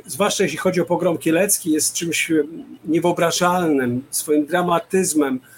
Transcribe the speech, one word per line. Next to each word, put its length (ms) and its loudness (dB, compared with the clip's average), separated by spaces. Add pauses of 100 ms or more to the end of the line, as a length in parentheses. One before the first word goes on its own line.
zwłaszcza 360 -2
jeśli 160 -2
chodzi 220 0
o 40 2
pogrom 340 0
kielecki, 520 0
jest 240 0
czymś, 360 -4
e, 140 2 (400)
niewyobrażalnym, 1300 2
swoim 360 0
dramatyzmem, 920 0 (180)